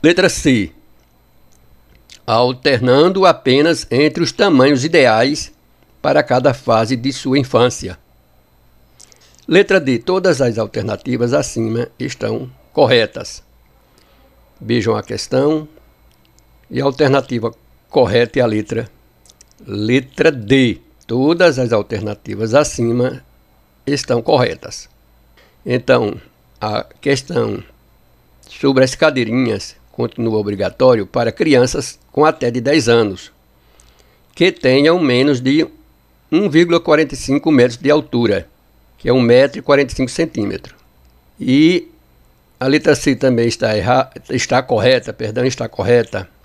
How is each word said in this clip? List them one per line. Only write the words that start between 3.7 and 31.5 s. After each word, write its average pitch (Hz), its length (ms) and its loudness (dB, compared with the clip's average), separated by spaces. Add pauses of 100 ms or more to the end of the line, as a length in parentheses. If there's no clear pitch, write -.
entre 147 320 0
os - 80 -4
tamanhos 139 520 2
ideais 139 720 2 (480)
para 147 220 0
cada 131 320 2
fase 113 400 -2
de 127 180 -6
sua 131 240 -2
infância. 123 640 -2 (1500)
Letra 190 320 2
D, 127 200 -2
todas 180 420 -2
as 120 160 0
alternativas 113 760 -4
acima 117 540 -4 (120)
estão 120 500 -8 (240)
corretas. - 720 0 (1160)
Vejam 113 360 -2
a 107 80 -6
questão. 147 640 -2 (1040)
E 127 100 -4
a 139 40 -4
alternativa 131 680 0 (360)
correta 120 500 2
é - 20 2
a 120 60 2
letra, 110 420 -4 (760)
letra 127 680 -2
D. 123 480 0 (260)
Todas 147 540 2
as 120 120 -2
alternativas 107 840 -4
acima 123 680 0 (640)
estão 135 380 -2
corretas. - 680 -2 (760)
Então, 123 560 0 (400)
a 107 240 -6 (160)
questão 127 640 -4 (840)
sobre 135 340 0
as 127 120 -2
cadeirinhas 120 800 -2 (160)
continua 117 480 -4
obrigatório 104 680 0
para 113 260 -4
crianças 131 680 0 (120)